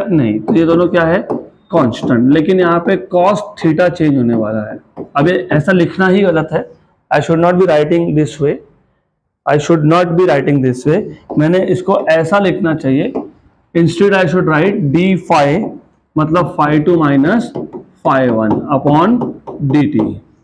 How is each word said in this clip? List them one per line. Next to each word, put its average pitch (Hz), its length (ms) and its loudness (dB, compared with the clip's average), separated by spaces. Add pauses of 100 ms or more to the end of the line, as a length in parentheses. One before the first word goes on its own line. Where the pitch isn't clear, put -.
नहीं। 113 300 0
तो - 160 -2
ये 165 100 2
दोनों 170 220 2
क्या 170 160 0
है? 175 180 0 (500)
कांस्टेंट। 131 640 2
लेकिन 165 260 2
यहाँ 170 280 2
पे 196 80 2 (180)
cos 180 280 2 (200)
theta 165 280 0
चेंज 151 280 0
होने 120 180 0
वाला 110 260 -4 (100)
है। - 60 -14 (400)
अब 151 100 2
ये 185 240 -2
ऐसा 151 200 0
लिखना 180 360 0
ही 190 140 2
गलत 160 300 0
है। 156 140 -4 (460)
I 147 80 2
should 165 260 0
not 180 140 2
be 190 80 4
writing 160 480 2
this 151 260 -2
way, 147 140 0 (920)
I 147 120 2
should 156 340 0
not 175 260 0
be 185 120 2
writing 139 340 0
this 127 240 -2
way। 175 140 2 (360)
मैंने 165 220 2 (160)
इसको - 240 -2 (100)
ऐसा 165 300 2
लिखना 170 360 -2
चाहिए, 139 380 -2 (600)
instead 196 400 2
I 185 180 2
should 165 180 0
write 185 300 0 (120)
d 170 120 2 (240)
phi, 156 160 2 (680)
मतलब 156 420 -2
phi 147 140 0 (160)
two 175 160 4
minus 147 480 0 (520)
phi 139 160 2 (120)
one 110 220 0 (240)
upon 165 400 2 (540)
D 147 100 2 (140)
T। 110 100 0 (380)